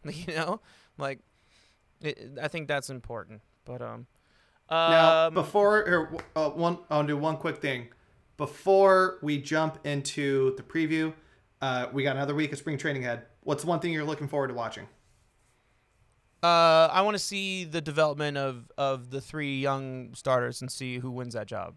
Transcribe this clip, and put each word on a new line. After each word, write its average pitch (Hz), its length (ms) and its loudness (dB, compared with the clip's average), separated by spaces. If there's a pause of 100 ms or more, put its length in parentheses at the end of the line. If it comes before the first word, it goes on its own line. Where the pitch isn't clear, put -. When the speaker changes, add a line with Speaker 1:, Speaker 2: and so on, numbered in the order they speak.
Speaker 1:
You 156 300 -10
know, 165 240 -4 (380)
like, 139 220 -6 (800)
it, 139 400 -10
I 151 80 -4
think 156 180 -8
that's 139 220 -4
important. 117 500 -12 (240)
But, 123 180 -12
um, 117 260 -12 (640)
Speaker 2:
Now, 165 580 6
Speaker 1:
um, 160 60 -2
Speaker 2:
before, 202 520 4
here, 170 220 2
w-, 156 120 -10 (160)
uh, 156 140 0
one, 170 300 0 (100)
I'll 147 160 2
do 147 100 0
one 151 220 -2
quick 156 240 -6
thing. 127 260 -4 (480)
Before 185 840 4
we 147 200 -2
jump 156 460 0
into 139 680 0
the 120 60 -14
preview, 160 500 -2 (480)
uh, 127 320 -2
we 139 100 -2
got 135 140 0
another 143 180 -2
week 147 160 -2
of 139 80 -8
spring 151 180 -6
training 139 280 -4
ahead. 120 220 -6 (160)
What's - 200 -2
one 165 160 0
thing 170 140 -2
you're 151 100 -2
looking 147 240 -6
forward 139 220 -2
to 123 40 -8
watching? 113 360 -8 (1500)
Speaker 1:
Uh, 165 480 8
I 185 120 2
wanna 208 160 0
see 190 440 -6
the 160 160 -6
development 147 580 0
of, 127 400 -6
of 131 320 -2
the 135 120 -8
three 139 400 -6
young 135 540 -4
starters 123 440 0
and 127 100 -10
see 127 280 -8
who 127 140 -8
wins 123 240 -10
that 104 120 -8
job. 92 300 -10